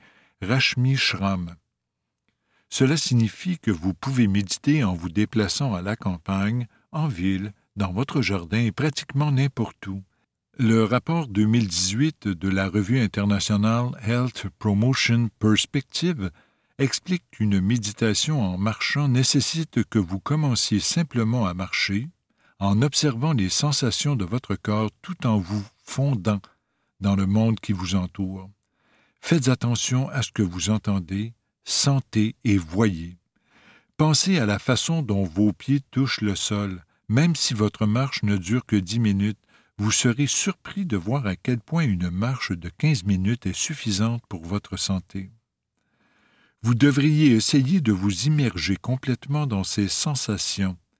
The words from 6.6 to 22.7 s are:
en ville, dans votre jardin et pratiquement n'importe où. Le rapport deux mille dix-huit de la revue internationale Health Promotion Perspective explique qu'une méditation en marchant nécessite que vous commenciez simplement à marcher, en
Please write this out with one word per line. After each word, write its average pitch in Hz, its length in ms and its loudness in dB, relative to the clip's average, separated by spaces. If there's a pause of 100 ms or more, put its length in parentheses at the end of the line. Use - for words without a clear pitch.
en 156 160 -2
ville, 95 440 -2 (240)
dans 98 160 -2
votre 127 300 -2
jardin 95 380 -2
et 117 120 2
pratiquement 147 600 -2
n'importe 135 560 -2
où. 95 160 -8 (560)
Le 113 240 6
rapport 135 420 0
deux 107 220 2
mille 113 200 4
dix-huit 98 600 -2
de 92 200 -2
la 95 220 0
revue 104 300 2
internationale 107 920 2 (140)
Health 120 420 -2 (140)
Promotion 117 800 2
Perspective 107 920 0 (480)
explique 175 540 -2
qu'une 104 280 2
méditation 110 800 0
en 92 200 -2
marchant 113 480 -2
nécessite 131 800 0
que - 120 -2
vous 95 220 0
commenciez 139 600 0
simplement 120 680 0
à 87 80 -6
marcher, 98 520 -4 (520)
en 101 240 2